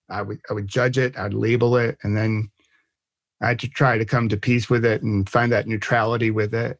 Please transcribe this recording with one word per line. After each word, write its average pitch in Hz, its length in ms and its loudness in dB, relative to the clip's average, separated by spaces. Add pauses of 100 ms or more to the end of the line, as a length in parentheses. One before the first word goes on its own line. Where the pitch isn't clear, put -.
I 101 140 -6
would, 104 160 -8 (100)
I 113 40 -4
would 104 160 -6
judge 123 300 0
it, 127 200 -2
I'd 101 160 -4
label 117 420 2
it, 117 280 0
and 104 120 0
then 107 340 0 (920)
I 113 60 0
had 120 100 -2
to 120 100 -8
try 123 300 2
to 110 60 0
come 117 240 0
to 104 80 0
peace 120 340 0
with 120 140 2
it 110 180 2
and 104 260 0
find 120 240 2
that 107 140 0
neutrality 113 640 0
with 107 240 -2
it 120 260 -4